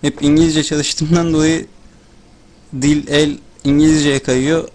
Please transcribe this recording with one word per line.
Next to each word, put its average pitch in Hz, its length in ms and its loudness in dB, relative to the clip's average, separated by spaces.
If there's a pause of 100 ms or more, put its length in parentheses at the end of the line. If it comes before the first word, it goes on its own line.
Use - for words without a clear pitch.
Hep 143 220 -6
İngilizce 151 420 2
çalıştığımdan 160 680 -2
dolayı 156 340 0 (1160)
dil, 147 260 0
el 147 300 0 (260)
İngilizceye 147 540 2
kayıyor. 139 560 -2